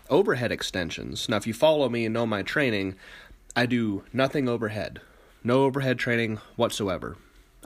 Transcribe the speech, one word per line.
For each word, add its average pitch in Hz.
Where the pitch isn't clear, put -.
overhead 143
extensions. -
Now, 110
if 101
you 113
follow 151
me 117
and 110
know 117
my 104
training, 101
I 123
do 117
nothing 135
overhead. 107
No 127
overhead 131
training 117
whatsoever. 98